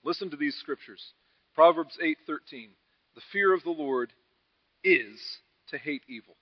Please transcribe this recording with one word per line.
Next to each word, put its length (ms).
Listen 280
to 80
these 180
scriptures. 560
Proverbs 460
eight 260
thirteen, 500
"The 60
fear 320
of 100
the 80
Lord 420
is 600
to 100
hate 300
evil." 360